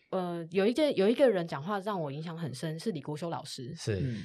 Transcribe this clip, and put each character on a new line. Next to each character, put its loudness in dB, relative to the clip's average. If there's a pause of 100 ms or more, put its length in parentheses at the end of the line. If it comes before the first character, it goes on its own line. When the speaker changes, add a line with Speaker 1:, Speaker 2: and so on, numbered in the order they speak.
(100)
Speaker 1:
呃， -2
有 4
一 6
件， 4
有 6
一 6
个 6
人 2
讲 -6
话 -2
让 -2
我 -2
影 -6
响 -8
很 -4
深， -6
是 -4
李 -6
国 -6
修 -6
老 -6
师。 -10
Speaker 2:
是。 -2
Speaker 3:
嗯。 -4